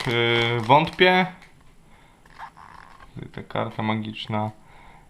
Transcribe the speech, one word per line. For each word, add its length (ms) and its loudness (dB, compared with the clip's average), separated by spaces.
Yy, 540 0
wątpię. 640 4
Tutaj 160 -14
ta 140 -14
karta 400 -6
magiczna. 680 -4